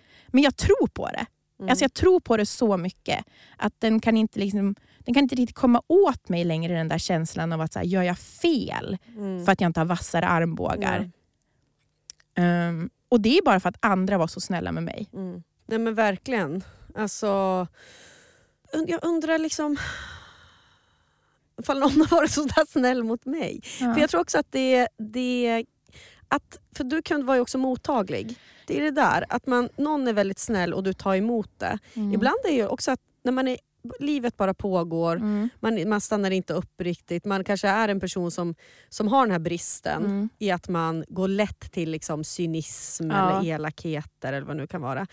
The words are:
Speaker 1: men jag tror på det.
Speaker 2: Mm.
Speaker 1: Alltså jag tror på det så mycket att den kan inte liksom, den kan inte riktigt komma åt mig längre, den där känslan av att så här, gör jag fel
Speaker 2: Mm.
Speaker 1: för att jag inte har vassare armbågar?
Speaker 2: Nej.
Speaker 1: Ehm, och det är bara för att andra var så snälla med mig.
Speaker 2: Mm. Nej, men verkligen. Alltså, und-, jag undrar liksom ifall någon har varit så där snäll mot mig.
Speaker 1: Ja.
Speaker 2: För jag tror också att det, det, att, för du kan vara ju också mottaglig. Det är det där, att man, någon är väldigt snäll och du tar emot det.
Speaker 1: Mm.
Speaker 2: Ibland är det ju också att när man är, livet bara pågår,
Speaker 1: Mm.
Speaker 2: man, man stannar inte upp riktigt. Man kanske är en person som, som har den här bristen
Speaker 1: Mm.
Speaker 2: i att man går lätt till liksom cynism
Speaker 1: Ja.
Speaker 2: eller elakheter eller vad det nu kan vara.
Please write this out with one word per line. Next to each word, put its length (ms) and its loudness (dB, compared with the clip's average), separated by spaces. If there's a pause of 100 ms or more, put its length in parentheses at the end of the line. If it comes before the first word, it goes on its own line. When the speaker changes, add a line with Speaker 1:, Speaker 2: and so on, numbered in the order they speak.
(280)
Speaker 1:
men 140 6
jag 140 6
tror 320 4
på 180 -8
det. 200 -6 (320)
Speaker 2:
Mm. 120 0
Speaker 1:
Alltså 140 4
jag 100 2
tror 260 6
på 160 0
det 100 2
så 300 2
mycket 480 -4 (340)
att 200 -2
den 220 2
kan 160 2
inte 240 0
liksom, 340 0 (240)
den 160 -2
kan 80 6
inte 120 2
riktigt 220 0
komma 300 4
åt 420 4
mig 160 0
längre, 300 0
den 140 0
där 100 0
känslan 540 -2
av 80 -2
att 120 -4
så 60 -8
här, 80 -2
gör 160 2
jag 160 0
fel 800 -2 (180)
Speaker 2:
Mm. 280 -6
Speaker 1:
för 80 6
att 80 2
jag 80 4
inte 120 0
har 40 2
vassare 420 0
armbågar? 720 0
Speaker 2:
Nej. 120 -6 (1400)
Speaker 1:
Ehm, 440 0 (180)
och 120 4
det 180 4
är 60 4
bara 160 6
för 80 0
att 120 -4
andra 380 2
var 80 2
så 140 -8
snälla 320 -4
med 100 -4
mig. 300 -10
Speaker 2:
Mm. 300 -12 (240)
Nej, 120 -2
men 160 -2
verkligen. 680 -2 (300)
Alltså, 320 -4 (1500)
und-, 180 -2
jag 140 -2
undrar 340 0
liksom 380 -2 (1800)
ifall 180 -2
någon 220 4
har 160 6
varit 140 4
så 140 0
där 220 2
snäll 380 2
mot 200 -4
mig. 360 -6 (200)
Speaker 1:
Ja. 140 0
Speaker 2:
För 60 2
jag 100 4
tror 100 2
också 180 0
att 140 -2
det, 360 4 (100)
det, 640 -2 (640)
att, 300 -4 (180)
för 80 -4
du 180 -2
kan 240 -2
vara 100 4
ju 40 4
också 180 -2
mottaglig. 760 -2 (320)
Det 120 -2
är 40 0
det 80 0
där, 380 2
att 180 -4
man, 300 0
någon 320 0
är 40 2
väldigt 260 0
snäll 360 -2
och 80 -4
du 100 -2
tar 240 -2
emot 420 -2
det. 200 -4 (160)
Speaker 1:
Mm. 200 -2
Speaker 2:
Ibland 300 2
är 40 0
det 80 2
ju 100 0
också 240 -4
att 100 -2 (220)
när 100 0
man 160 0
är, 80 -4 (440)
livet 360 -2
bara 180 0
pågår, 640 0
Speaker 1:
Mm. 320 0 (120)
Speaker 2:
man, 280 0
man 120 0
stannar 300 0
inte 240 -2
upp 260 -6
riktigt. 440 -4
Man 200 -2
kanske 240 0
är 200 2
en 120 0
person 300 -2
som, 240 -4 (340)
som 200 -2
har 180 4
den 60 2
här 60 2
bristen 640 -4
Speaker 1:
Mm. 240 -2 (100)
Speaker 2:
i 120 0
att 180 -2
man 400 -2
går 200 -2
lätt 440 -2
till 180 -4
liksom 340 -6
cynism 840 -6
Speaker 1:
Ja. 300 2
Speaker 2:
eller 100 -2
elakheter 800 -6
eller 140 -6
vad 100 -8
det 40 -6
nu 60 -8
kan 160 -10
vara. 300 -6